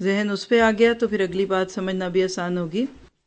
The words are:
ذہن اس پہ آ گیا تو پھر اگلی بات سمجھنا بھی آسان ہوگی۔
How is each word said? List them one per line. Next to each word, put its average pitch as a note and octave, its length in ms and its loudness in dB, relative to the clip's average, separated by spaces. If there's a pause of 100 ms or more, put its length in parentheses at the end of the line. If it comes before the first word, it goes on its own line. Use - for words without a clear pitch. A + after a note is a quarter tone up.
ذہن G3+ 300 0
اس F#3+ 160 -6
پہ A#3 120 4
آ A3 180 6
گیا A#3 140 6
تو A#3 160 -2
پھر G3+ 120 -2
اگلی F#3+ 260 -2
بات F#3 240 0
سمجھنا F#3 380 -4
بھی F#3 160 2
آسان F3+ 340 -4
ہوگی۔ F3 280 -4 (400)